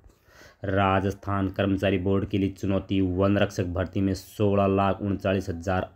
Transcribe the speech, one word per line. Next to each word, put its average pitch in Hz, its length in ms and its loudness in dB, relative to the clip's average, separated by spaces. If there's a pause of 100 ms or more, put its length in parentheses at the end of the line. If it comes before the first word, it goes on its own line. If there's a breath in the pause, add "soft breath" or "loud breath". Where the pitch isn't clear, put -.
(640 loud breath)
राजस्थान 98 840 0
कर्मचारी 98 500 0
बोर्ड 98 300 0
के 101 100 -2
लिए 95 100 0
चुनौती, 95 520 -2
वन 95 380 2
रक्षक 98 260 0
भर्ती 90 360 -4
में 98 140 0
सोलह 101 520 0
लाख 98 360 2
उनचालीस 98 460 -2
हज़ार 92 480 -4